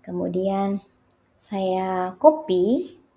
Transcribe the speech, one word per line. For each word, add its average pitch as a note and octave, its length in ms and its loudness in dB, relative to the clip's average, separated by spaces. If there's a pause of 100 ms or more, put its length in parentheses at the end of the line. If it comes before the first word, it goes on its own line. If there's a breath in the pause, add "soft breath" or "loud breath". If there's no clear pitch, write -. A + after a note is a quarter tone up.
Kemudian F#3+ 720 -2 (640)
saya F#3 800 -2
copy G#3+ 720 2 (240)